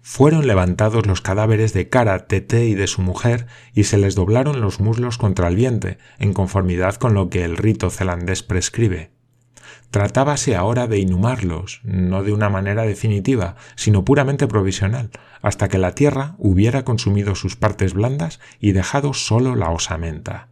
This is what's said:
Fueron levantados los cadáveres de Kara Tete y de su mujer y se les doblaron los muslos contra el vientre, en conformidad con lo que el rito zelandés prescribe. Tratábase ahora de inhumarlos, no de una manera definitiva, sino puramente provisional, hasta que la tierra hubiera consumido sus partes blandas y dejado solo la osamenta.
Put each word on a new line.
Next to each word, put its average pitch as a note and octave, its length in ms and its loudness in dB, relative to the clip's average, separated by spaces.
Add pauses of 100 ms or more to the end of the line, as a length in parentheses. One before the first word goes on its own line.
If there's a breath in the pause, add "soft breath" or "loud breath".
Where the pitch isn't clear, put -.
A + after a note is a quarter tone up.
Fueron D3+ 460 2
levantados G#2 600 2
los F#2 160 0
cadáveres A2 500 2
de F#2 160 -2
Kara G#2+ 400 2
Tete A2+ 380 0
y G#2+ 100 2
de G2 100 0
su - 160 -4
mujer A#2+ 460 -2 (260 loud breath)
y G#2 100 4
se G2+ 140 2
les G2 160 2
doblaron B2 460 0
los G2+ 180 -4
muslos A#2 400 -2
contra F#2 300 0
el F2+ 80 2
vientre, G#2+ 420 -2 (220 loud breath)
en G2+ 140 0
conformidad F#2 640 0
con A#2 180 2
lo F#2+ 160 0
que F2+ 120 -2
el E2 140 -4
rito G2+ 340 0
zelandés F2+ 540 -4
prescribe. F#2 680 -2 (760 loud breath)
Tratábase B2 680 0
ahora A#2+ 320 0
de G#2+ 100 0
inhumarlos, F#2+ 880 -2
no F#2+ 400 -2
de G#2 80 0
una G#2 160 0
manera G2 340 -2
definitiva, G#2 720 0 (220 loud breath)
sino G2 280 2
puramente C#3 440 2
provisional, G#2+ 640 -2 (300 loud breath)
hasta G2+ 280 -2
que F#2+ 100 0
la F#2 160 0
tierra C#3+ 440 0
hubiera A2+ 460 2
consumido G2+ 520 -2
sus - 180 -6
partes G2 400 -2
blandas C3+ 460 -4 (180 loud breath)
y G#2 140 2
dejado C#3 420 0
solo B2 400 0
la F#2 160 -2
osamenta. E2 800 -8